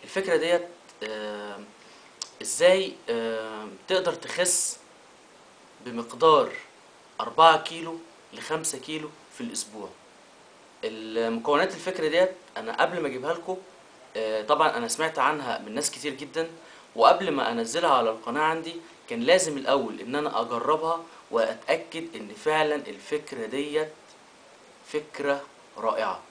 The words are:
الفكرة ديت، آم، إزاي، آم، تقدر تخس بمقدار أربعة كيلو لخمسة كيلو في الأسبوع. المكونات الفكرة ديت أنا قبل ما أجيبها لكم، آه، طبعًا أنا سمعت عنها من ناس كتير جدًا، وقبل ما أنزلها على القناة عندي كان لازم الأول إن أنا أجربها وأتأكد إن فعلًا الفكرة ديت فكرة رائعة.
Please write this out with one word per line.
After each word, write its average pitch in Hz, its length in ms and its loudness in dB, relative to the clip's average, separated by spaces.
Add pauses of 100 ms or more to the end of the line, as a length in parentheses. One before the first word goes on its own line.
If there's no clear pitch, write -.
الفكرة 185 320 -2
ديت، 170 320 2 (340)
آم، 107 600 -10 (800)
إزاي، 185 500 4 (180)
آم، 110 600 -4 (180)
تقدر 180 240 2
تخس - 640 -2 (1080)
بمقدار 120 680 4 (680)
أربعة 156 420 8
كيلو 165 360 -8 (340)
لخمسة 156 460 -4
كيلو 151 320 -10 (240)
في - 60 -14
الأسبوع. 107 480 -8 (960)
المكونات 113 920 0
الفكرة - 340 -4
ديت 180 240 4 (240)
أنا 110 260 -2
قبل 170 180 0
ما 147 80 -4
أجيبها 131 260 -4
لكم، 180 220 -8 (600)
آه، 110 260 -2
طبعًا 147 340 2
أنا 120 120 -4
سمعت 160 300 -2
عنها 135 400 0
من 107 160 -12
ناس 143 160 -2
كتير 143 240 -8
جدًا، 160 360 -6 (460)
وقبل 190 340 6
ما 123 220 0
أنزلها 120 380 0
على 120 200 6
القناة 117 320 -2
عندي 160 340 0 (320)
كان 117 120 -6
لازم 156 360 4
الأول 135 440 0
إن 120 140 -8
أنا 147 260 -2
أجربها 151 600 0 (300)
وأتأكد 165 840 -2
إن 156 120 -12 (160)
فعلًا 156 300 2
الفكرة 135 720 -8
ديت 147 460 -2 (960)
فكرة 143 560 -2 (360)
رائعة. 104 420 0 (100)